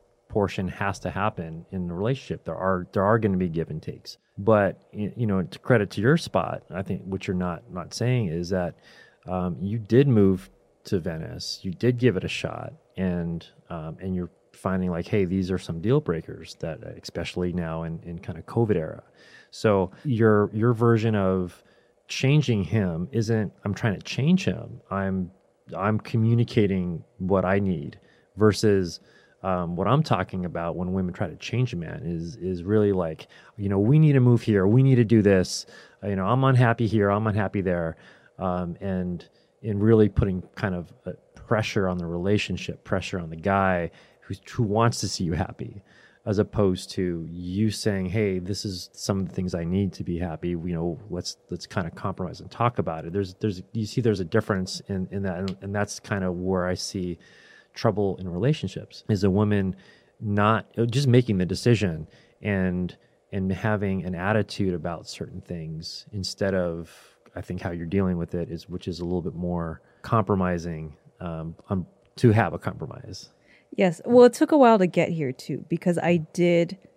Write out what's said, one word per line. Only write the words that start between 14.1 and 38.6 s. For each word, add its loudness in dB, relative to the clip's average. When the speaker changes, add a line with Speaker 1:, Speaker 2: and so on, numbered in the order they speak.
Speaker 1:
you're -6
finding, -2
like, -4
"Hey, 2
these 0
are -2
some -8
deal 2
breakers -6
that, -8
especially -6
now -4
in, -8
in -12
kind -12
of -16
covid 2
era." -6
So 2
your, 6
your 2
version 4
of 0
changing 2
him 0
isn't, 0
I'm -2
trying 0
to -8
change 2
him. -4
I'm, -2
I'm 0
communicating 2
what 2
I 2
need -2
versus, 2
um, -2
what -2
I'm 4
talking -2
about -4
when -4
women -2
try -4
to -14
change -2
a -6
man -8
is, -6
is -6
really 4
like, -4
you -4
know, 0
"We 6
need 8
to 6
move 6
here. 4
We 6
need 6
to 6
do 6
this. 4
Uh, -6
you -2
know, -2
I'm 2
unhappy 6
here. 4
I'm 2
unhappy 0
there." 0
Um, -4